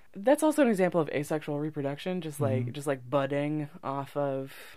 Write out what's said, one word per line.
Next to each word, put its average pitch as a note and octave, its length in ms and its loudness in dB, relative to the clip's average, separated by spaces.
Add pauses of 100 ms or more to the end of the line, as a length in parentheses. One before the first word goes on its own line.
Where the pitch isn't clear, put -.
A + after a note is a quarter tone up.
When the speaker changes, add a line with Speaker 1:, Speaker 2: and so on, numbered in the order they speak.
(160)
Speaker 1:
That's B3+ 260 4
also D#4 220 4
an A#3+ 60 8
example F3+ 300 4
of D3 100 2
asexual D3+ 500 -2
reproduction, D3+ 640 -4
just D3+ 200 -8
like, C3 220 2
Speaker 2:
Mm-hmm. A#2+ 80 -6
Speaker 1:
just C#3+ 160 -8
like B2+ 220 -2
budding C#3+ 600 0 (140)
off C#3 340 -6
of, C3+ 340 -2 (260)